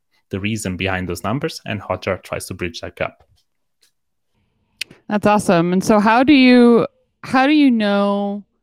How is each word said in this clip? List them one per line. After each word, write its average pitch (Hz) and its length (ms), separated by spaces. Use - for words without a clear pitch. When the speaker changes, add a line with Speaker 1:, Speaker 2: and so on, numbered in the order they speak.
Speaker 1:
the 98 120
reason 101 360
behind 92 320
those 87 160
numbers, 143 400
and 104 160
Hotjar 92 420
tries - 240
to 92 80
bridge 90 280
that 87 140
gap. - 260
Speaker 2:
That's 208 180
awesome. 185 460
And 185 100
so 214 180
how 226 220
do 285 120
you, 247 520
how 262 240
do 294 60
you 285 180
know 202 760